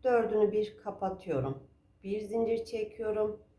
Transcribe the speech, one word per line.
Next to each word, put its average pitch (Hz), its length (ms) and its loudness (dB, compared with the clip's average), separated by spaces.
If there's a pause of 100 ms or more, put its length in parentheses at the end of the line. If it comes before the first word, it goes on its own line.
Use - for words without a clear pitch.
dördünü 214 480 4
bir 208 240 0
kapatıyorum, 175 840 -4 (420)
bir 202 160 -4
zincir 226 440 0
çekiyorum 214 800 -4 (160)